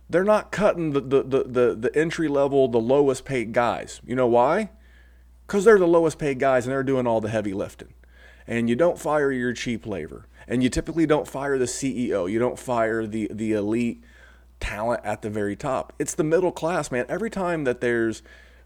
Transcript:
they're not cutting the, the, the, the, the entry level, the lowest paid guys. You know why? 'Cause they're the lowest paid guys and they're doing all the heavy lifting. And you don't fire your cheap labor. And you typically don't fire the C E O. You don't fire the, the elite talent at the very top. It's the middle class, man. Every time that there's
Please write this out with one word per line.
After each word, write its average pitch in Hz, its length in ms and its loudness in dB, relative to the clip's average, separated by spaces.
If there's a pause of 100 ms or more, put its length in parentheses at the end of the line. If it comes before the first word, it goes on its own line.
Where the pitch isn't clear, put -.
they're 175 160 2
not 208 280 2
cutting 170 400 2
the, 139 100 2
the, 131 220 2
the, 131 220 0
the, 120 300 2
the 113 200 -2
entry 160 320 0
level, 139 400 2
the 117 120 2
lowest 131 460 2
paid 117 280 -4
guys. 107 520 0
You 104 100 -6
know 127 120 2
why? 143 420 4 (760)
'Cause 202 180 2
they're 220 140 8
the 175 80 2
lowest 170 320 2
paid 139 180 -4
guys 127 300 2
and 131 40 -4
they're 135 120 -2
doing 127 240 0
all 113 140 2
the 107 80 -4
heavy 104 240 -2
lifting. - 420 -8 (500)
And 117 240 -2
you 120 60 2
don't 165 240 2
fire 147 320 0
your 123 220 -2
cheap 113 320 -6
labor. 82 400 -10 (220)
And 120 140 0
you 127 80 2
typically 160 360 -2
don't 151 220 2
fire 139 300 -4
the 123 100 0
C 123 400 -4
E 78 60 -2
O. 92 120 0
You 107 140 0
don't 127 200 -2
fire 113 480 -2
the, 107 240 -4
the 107 220 -4
elite 110 500 -2 (560)
talent 113 460 -4
at 104 160 -6
the 110 80 -6
very 104 260 -4
top. 131 420 -6
It's - 160 -4
the 160 120 -2
middle 165 260 2
class, 160 400 -4
man. 127 160 -2
Every 185 220 -4
time 175 340 -2
that 123 160 0
there's 117 420 0 (440)